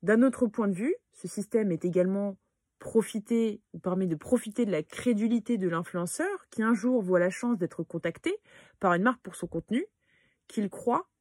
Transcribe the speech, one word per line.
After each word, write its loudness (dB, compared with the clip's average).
D'un 6
autre 2
point -2
de 0
vue, -2
ce -12
système -2
est -2
également 0
profité -2
ou -14
permet -2
de 0
profiter -2
de -2
la 0
crédulité 0
de 0
l'influenceur -4
qui -2
un 4
jour 0
voit 4
la 4
chance -2
d'être -4
contacté -4
par 2
une 0
marque 0
pour -14
son -8
contenu, -4
qu'il -2
croit -2